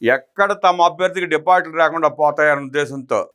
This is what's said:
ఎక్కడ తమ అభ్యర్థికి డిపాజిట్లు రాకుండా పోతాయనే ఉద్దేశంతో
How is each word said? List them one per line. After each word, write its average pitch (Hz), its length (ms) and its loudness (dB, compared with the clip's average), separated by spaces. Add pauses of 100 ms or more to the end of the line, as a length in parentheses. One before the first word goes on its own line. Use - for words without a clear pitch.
ఎక్కడ 135 500 0
తమ 185 300 0
అభ్యర్థికి 180 440 0
డిపాజిట్లు 165 540 0
రాకుండా 160 280 0
పోతాయనే 147 540 0
ఉద్దేశంతో 131 720 -4